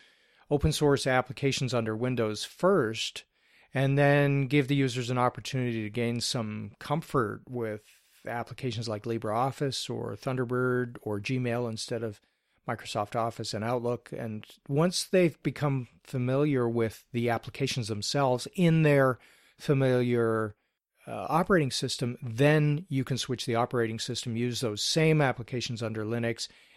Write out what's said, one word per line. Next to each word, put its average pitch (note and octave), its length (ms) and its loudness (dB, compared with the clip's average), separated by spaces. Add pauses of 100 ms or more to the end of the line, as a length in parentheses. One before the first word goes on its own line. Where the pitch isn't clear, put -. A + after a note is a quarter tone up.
(520)
open D3 200 2
source C#3+ 360 2
applications B2+ 680 0
under A2+ 220 0
Windows A#2 480 -2
first, C#3 800 0 (500)
and C#3 240 2
then C#3+ 480 4
give C3+ 220 2
the C#3 80 2
users B2+ 340 0
an B2+ 80 0
opportunity B2 640 -2
to G#2+ 80 -6
gain A#2 320 -2
some G#2+ 560 -6
comfort C3+ 720 -2
with A2 320 -6 (460)
applications A#2 600 -6
like G#2+ 180 -6
LibreOffice A#2 840 -2
or A#2 260 -6
Thunderbird B2 840 -2
or G#2 180 -4
Gmail B2 480 -2
instead A2+ 360 -6
of A2 180 -8 (460)
Microsoft A2 480 -4
Office A2+ 400 -2
and G#2 80 -4
Outlook. A#2+ 520 -2
And A2 300 -8 (220)
once E3 360 0
they've F3+ 380 4
become C3+ 460 -2 (160)
familiar C3 680 2
with A2+ 420 0
the A#2+ 200 0
applications A#2+ 560 -2
themselves B2 680 0
in D#3+ 280 6
their C#3 340 6 (400)
familiar, A#2+ 1000 2 (520)
uh, A2 200 -8
operating D#3+ 440 2
system, B2 500 -4
then D3 680 2
you C3+ 140 0
can B2+ 140 -4
switch - 300 -4
the A#2+ 80 0
operating A#2 420 0
system, A#2 380 -6
use A#2+ 260 -2
those G#2+ 220 -4
same D#3 380 4
applications A#2+ 600 -4
under A2 240 -4
Linux, A#2 420 -4 (300)